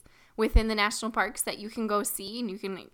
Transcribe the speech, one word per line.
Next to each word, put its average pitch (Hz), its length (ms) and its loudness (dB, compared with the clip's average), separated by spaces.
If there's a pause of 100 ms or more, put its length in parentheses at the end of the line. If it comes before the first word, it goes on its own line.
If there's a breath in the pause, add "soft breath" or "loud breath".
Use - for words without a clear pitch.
(340 soft breath)
within 220 340 6
the 214 60 0
national 214 360 0
parks 214 320 0
that - 160 -6
you 208 100 -10
can 226 180 -6
go 208 160 2
see, 202 380 -6
and 226 100 -4
you 190 80 -8
can, 196 360 -8